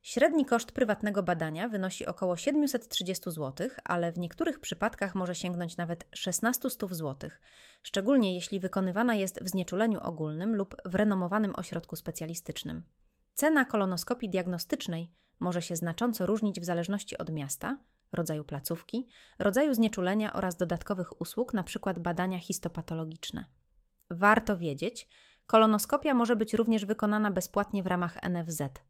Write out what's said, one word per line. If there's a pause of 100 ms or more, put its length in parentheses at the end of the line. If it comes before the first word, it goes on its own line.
Średni
koszt
prywatnego
badania
wynosi
około
siedmiuset
trzydziestu
złotych,
ale
w
niektórych
przypadkach
może
sięgnąć
nawet
szesnastu (220)
złotych, (420)
szczególnie
jeśli
wykonywana
jest
w
znieczuleniu
ogólnym
lub (100)
w
renomowanym
ośrodku
specjalistycznym. (500)
Cena
kolonoskopii
diagnostycznej (280)
może
się
znacząco
różnić
w
zależności
od
miasta, (320)
rodzaju
placówki, (320)
rodzaju
znieczulenia
oraz
dodatkowych
usług,
na
przykład
badania
histopatologiczne. (640)
Warto
wiedzieć, (380)
kolonoskopia
może
być
również
wykonana
bezpłatnie
w
ramach
N
F
Z.